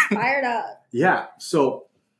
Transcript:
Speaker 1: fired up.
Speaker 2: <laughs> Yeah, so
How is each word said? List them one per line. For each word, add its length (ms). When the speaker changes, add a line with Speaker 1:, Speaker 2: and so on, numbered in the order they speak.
Speaker 1:
fired 340
up. 440
Speaker 2:
<laughs> 40
Yeah, 340
so 480